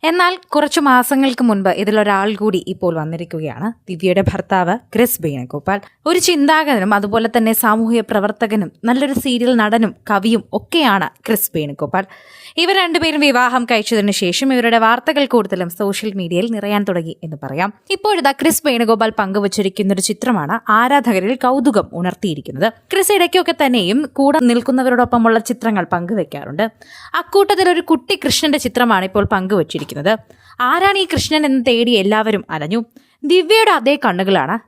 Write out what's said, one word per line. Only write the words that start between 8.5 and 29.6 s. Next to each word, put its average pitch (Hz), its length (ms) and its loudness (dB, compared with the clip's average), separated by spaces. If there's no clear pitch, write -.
നല്ലൊരു 269 340 0
സീരിയൽ 247 380 0
നടനും 220 320 2
കവിയും 208 340 2
ഒക്കെയാണ് 208 500 0
ക്രിസ് 220 280 -2
വേണുഗോപാൽ. 151 500 -4
ഇവർ 370 200 2
രണ്ടുപേരും 320 460 0
വിവാഹം 247 420 2
കഴിച്ചതിനു 214 520 0
ശേഷം 254 320 0
ഇവരുടെ 233 320 2
വാർത്തകൾ 277 360 0
കൂടുതലും 190 460 0
സോഷ്യൽ 202 400 -4
മീഡിയയിൽ 180 360 -2
നിറയാൻ 202 340 -2
തുടങ്ങി 165 340 -4
എന്ന് 151 200 -12
പറയാം. 151 280 -4
ഇപ്പോഴിതാ 381 360 0
ക്രിസ് 311 260 0
വേണുഗോപാൽ 226 540 0
പങ്കുവച്ചിരിക്കുന്ന 196 760 -2
ഒരു 190 120 -4
ചിത്രമാണ് 208 480 -2
ആരാധകരിൽ 240 540 2
കൗതുകം 247 420 2
ഉണർത്തിയിരിക്കുന്നത്. 156 600 -6
ക്രിസ് 392 240 2
ഇടയ്ക്കൊക്കെ 349 460 2
തന്നെയും 247 380 2
കൂടെ 277 220 4
നിൽക്കുന്നവരോടൊപ്പമുള്ള 240 880 2
ചിത്രങ്ങൾ 226 340 -2
പങ്കുവെക്കാറുണ്ട്. 175 720 -4
അക്കൂട്ടത്തിൽ 392 520 2
ഒരു 339 160 0
കുട്ടി - 340 0
കൃഷ്ണന്റെ 269 420 0
ചിത്രമാണ് 214 440 2
ഇപ്പോൾ 202 240 0
പങ്കുവച്ചിരിക്കുന്നത്. 185 800 -2